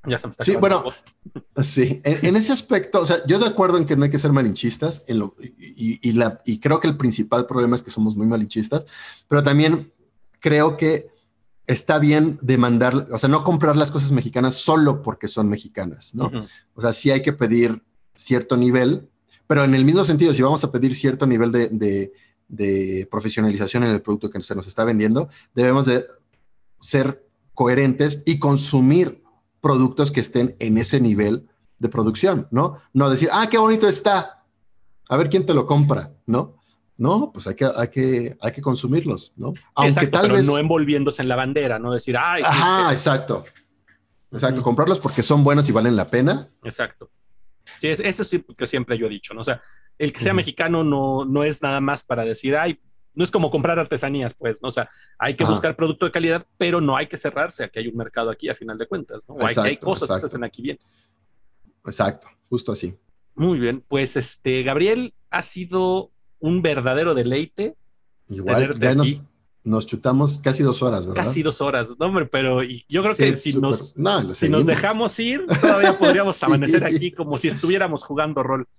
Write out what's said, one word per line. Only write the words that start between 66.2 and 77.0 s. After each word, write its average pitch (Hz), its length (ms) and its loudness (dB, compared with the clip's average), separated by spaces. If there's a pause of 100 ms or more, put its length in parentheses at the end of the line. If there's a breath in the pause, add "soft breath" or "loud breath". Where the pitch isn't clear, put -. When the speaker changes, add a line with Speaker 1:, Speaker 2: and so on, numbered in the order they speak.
Speaker 1:
un 170 220 0
verdadero 147 540 0
deleite 143 600 -4 (540)
Speaker 2:
Igual, 95 260 -2
Speaker 1:
tenerte 123 300 0
Speaker 2:
ya 131 100 4
nos, 143 120 4
Speaker 1:
aquí. 143 140 -2 (420)
Speaker 2:
nos 110 240 0
chutamos 135 520 0
casi 135 240 0
dos 131 180 2
horas, 107 240 -2
¿verdad? 95 180 -4
Speaker 1:
Casi 143 200 -2
dos 156 180 -4
horas, 123 380 -4
no, 165 80 0
hombre, 185 180 0
pero 127 380 0
y 123 260 -10
yo 175 140 0
creo 214 120 0
Speaker 2:
Sí, 143 80 2
Speaker 1:
que 139 60 4
Speaker 2:
es 135 120 0
Speaker 1:
si 147 120 -2
Speaker 2:
súper. 139 160 0
Speaker 1:
nos, - 280 -4
Speaker 2:
No, 175 260 0
le 92 80 -6
Speaker 1:
si 147 180 0
nos 151 120 4
Speaker 2:
seguimos. 151 40 4
Speaker 1:
dejamos 202 540 0
ir, 254 260 -4 (160)
todavía 381 360 4
podríamos 208 380 4
Speaker 2:
<laughs> - 20 2
Sí. - 80 2
Speaker 1:
amanecer 147 400 2
aquí 160 260 -2